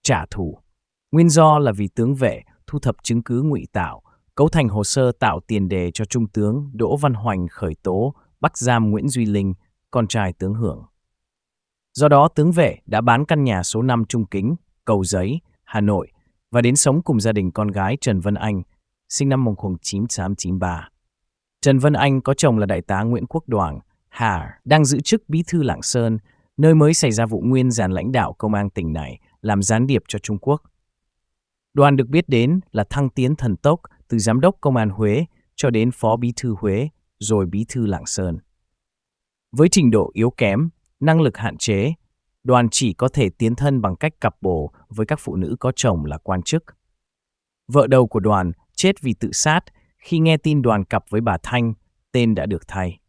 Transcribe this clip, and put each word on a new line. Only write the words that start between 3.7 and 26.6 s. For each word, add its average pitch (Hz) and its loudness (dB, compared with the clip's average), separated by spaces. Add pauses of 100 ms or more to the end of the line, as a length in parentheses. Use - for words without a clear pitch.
tạo, - -6 (340)
cấu 147 2
thành 151 2
hồ 104 -2
sơ 127 0
tạo 110 -2
tiền 98 -2
đề 90 -2
cho 107 -6
Trung 113 -2
tướng 117 -2
Đỗ 120 0
Văn 143 0
Hoành 101 -4
khởi 82 -8
tố, 101 -2 (240)
bắt - -2
giam 117 0
Nguyễn 107 -2
Duy 127 -2
Linh, 101 0 (380)
con 117 0
trai 95 -2
tướng 98 -6
Hưởng. 107 -6 (1080)
Do 147 2
đó, 143 6
tướng 156 2
Vệ 160 2
đã 107 -2
bán 120 2
căn 151 0
nhà 101 0
số - -4
năm 120 0
Trung 110 -4
Kính, 101 -2 (300)
Cầu 104 0
Giấy, 98 -2 (220)
Hà - -4
Nội 101 0 (400)
và 120 2
đến 120 4
sống 143 2
cùng 135 0
gia 110 0
đình 98 -2
con 107 -4
gái 101 -2
Trần 104 0
Vân 98 -2
Anh, 101 -4 (460)
sinh 139 -2
năm 135 2
một 110 0
nghìn 92 -4
chín 101 -6
trăm 95 -6
chín 92 -6
mươi 95 -4
ba. 87 -6 (720)
Trần 135 4
Vân 147 2
Anh 135 0
có 135 -2
chồng 127 2
là 104 0
Đại 95 -2
tá 98 -4
Nguyễn 117 -2
Quốc 160 -8
Đoàn, 90 -4 (300)
Hà, 101 -4
đang 151 4
giữ 135 0
chức - -2
bí 160 0
thư 170 0
Lạng 120 -2
Sơn, 117 0 (400)
nơi 160 6